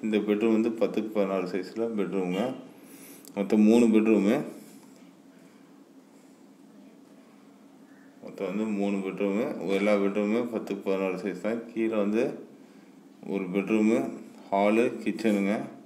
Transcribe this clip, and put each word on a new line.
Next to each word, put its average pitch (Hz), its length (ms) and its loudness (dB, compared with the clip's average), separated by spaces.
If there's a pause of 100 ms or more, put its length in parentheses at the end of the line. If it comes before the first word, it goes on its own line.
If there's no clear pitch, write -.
இந்த 107 120 0 (100)
bedroom 107 300 2
வந்து 113 140 2 (100)
பத்துக்கு 107 340 -2
பதினாறு 95 380 0
சைஸில் 110 440 -6
பெட்ரூமுங்க. 92 460 -2 (920)
மொத்தம் 104 320 4
மூணு 117 260 6
பெட்ரூமு. 107 400 4 (4000)
மொத்தம் - 280 -8
வந்து 107 160 -2 (120)
மூணு 101 280 0
பெட்ரூமு. 98 400 -2 (320)
எல்லா 104 160 2 (100)
பெட்ரூமுமே 104 400 0 (100)
பத்துக்கு 98 320 -6
பதினாறு 95 380 0
சைஸ் 90 240 -6
தான். 117 120 -2 (120)
கீழே 110 320 -2
வந்து 107 200 0 (1080)
ஒரு 98 100 -2 (120)
பெட்ரூமு, 107 420 2 (540)
hall, 104 340 4 (160)
கிச்சனுங்க. 104 560 0 (280)